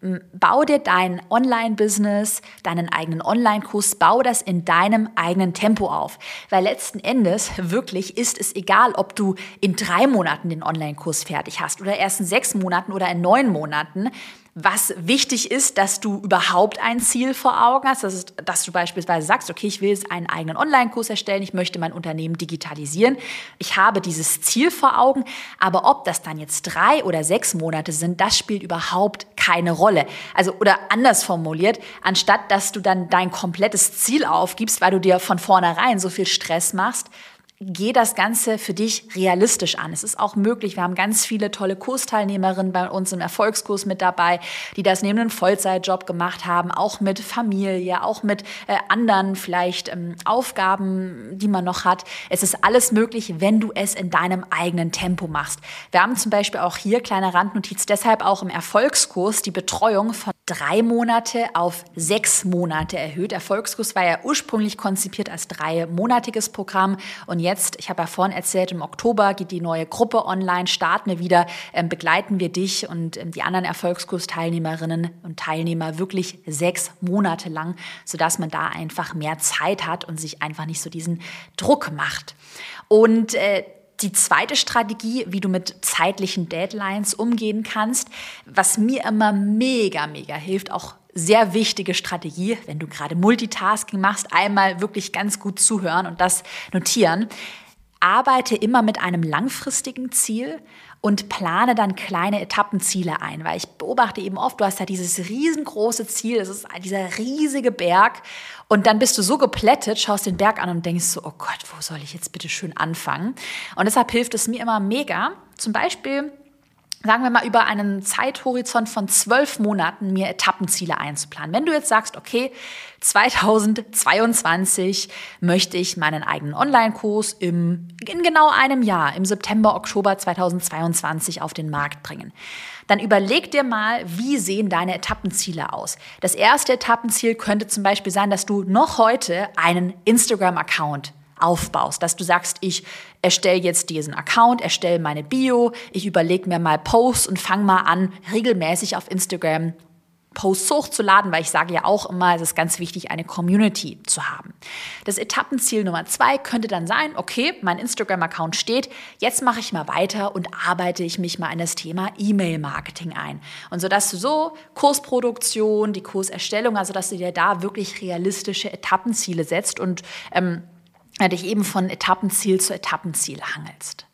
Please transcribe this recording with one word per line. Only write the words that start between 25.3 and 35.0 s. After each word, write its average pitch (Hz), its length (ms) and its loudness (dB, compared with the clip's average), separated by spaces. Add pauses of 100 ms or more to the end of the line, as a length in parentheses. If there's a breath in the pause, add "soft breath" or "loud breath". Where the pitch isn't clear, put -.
aber 185 300 4
ob - 140 4
das 165 200 -4
dann 156 160 -10
jetzt - 240 -6
drei 208 420 4
oder 165 180 0
sechs 170 300 0
Monate 160 400 -4
sind, 170 260 -2
das 190 180 4
spielt 202 260 -4
überhaupt 185 640 -2 (100)
keine 170 340 4
Rolle. 165 360 6 (260 loud breath)
Also, 185 220 4
oder 196 220 6 (120)
anders 226 340 6
formuliert, 170 560 0 (220 loud breath)
anstatt 202 480 2
dass 196 240 2
du 208 80 -6
dann 185 280 0
dein 180 220 4
komplettes 196 680 0
Ziel 269 260 2
aufgibst, 180 560 0
weil 180 100 6
du 190 80 4